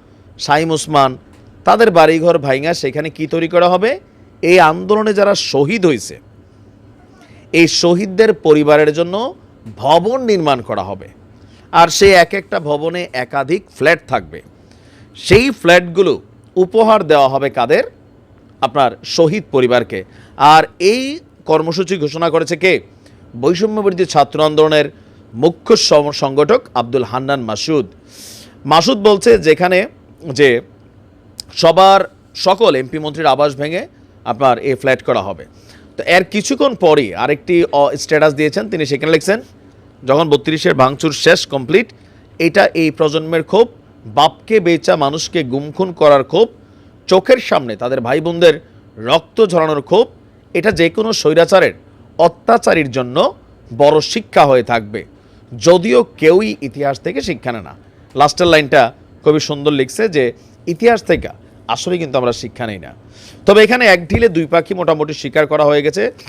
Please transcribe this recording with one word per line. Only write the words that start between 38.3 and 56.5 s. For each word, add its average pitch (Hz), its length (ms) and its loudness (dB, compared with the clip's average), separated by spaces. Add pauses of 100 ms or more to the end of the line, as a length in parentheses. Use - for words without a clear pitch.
দিয়েছেন, 151 360 -4
তিনি 156 160 -4
সেখানে 143 260 -4
লিখছেন, 165 300 0 (640)
"যখন 131 240 2
বত্রিশের 156 440 0
ভাঙচুর 139 380 0
শেষ, 160 360 0
কমপ্লিট, 139 460 -2 (460)
এটা 165 260 0
এই 160 260 -2
প্রজন্মের 160 520 -4
ক্ষোভ, 226 240 2 (380)
বাপকে 151 540 0
বেচা 170 360 0
মানুষকে 156 480 -4
গুমখুন 147 480 -6
করার 147 320 4
ক্ষোভ, 190 240 0 (600)
চোখের 190 300 2
সামনে 135 380 -4
তাদের 127 260 -4
ভাই 131 200 -2
বোনদের 165 380 2 (380)
রক্ত 156 480 -2
ঝরানোর 160 360 -2
ক্ষোভ, 220 260 0 (460)
এটা 185 180 -2
যে 165 180 0
কোনো 220 240 -4
স্বৈরাচারের, 160 600 2 (440)
অত্যাচারীর 170 720 0
জন্য 127 420 -2 (440)
বড় 151 240 4
শিক্ষা 185 440 0
হয়ে 131 180 2
থাকবে, 107 420 -6 (520)
যদিও 180 460 2
কেউই 190 580 0